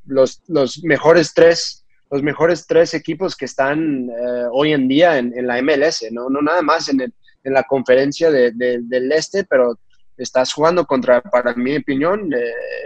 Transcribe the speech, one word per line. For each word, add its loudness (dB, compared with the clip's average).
los, 0
los -2
mejores 4
tres, 2
los -2
mejores 0
tres 2
equipos -6
que -8
están, -2
eh, -4
hoy 2
en 2
día 4
en, -4
en -4
la -2
M 2
L 2
S, -4
¿no? -8
No -2
nada 0
más 0
en 0
el, -8
en -4
la 2
conferencia 2
de, 2
de, -2
del -2
este, -2
pero 0
estás -2
jugando 0
contra, 2
para -2
mi -2
opinión, -2
eh, -4